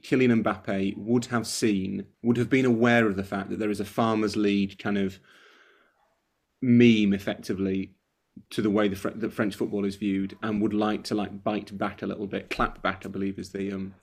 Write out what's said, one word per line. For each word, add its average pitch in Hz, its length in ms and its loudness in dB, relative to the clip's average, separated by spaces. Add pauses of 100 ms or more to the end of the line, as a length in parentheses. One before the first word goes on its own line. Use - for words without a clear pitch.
Kylian 127 400 4
Mbappe 98 540 -2
would 117 280 0
have 113 200 -4
seen, 98 640 -2 (160)
would 120 140 4
have 120 120 0
been 131 160 4
aware 120 400 6
of 101 100 0
the 95 80 -4
fact 98 280 -6
that 92 80 -6
there 107 100 -2
is 101 100 -2
a 101 60 -4
Farmers 110 500 0
League 101 440 0
kind 101 180 -2
of 95 220 -2 (1400)
meme, 120 540 8
effectively, 95 800 -4 (560)
to 113 140 -4
the 107 80 2
way 104 160 4
the 95 80 -2
Fre-, 95 140 -6
that 110 220 -6
French 107 220 -2
football 101 320 -4
is 95 100 -4
viewed, 98 460 -2
and 107 180 -4
would 104 140 0
like 107 300 0
to, - 120 -4
like, 98 280 -6
bite 101 340 -6
back 101 240 -6
a 98 60 -6
little 101 180 -8
bit. 98 240 -8
Clap - 320 -4
back, 95 240 -4
I 98 40 -10
believe, 98 280 -6
is 92 140 -12
the, 98 200 -6
um, 95 320 -8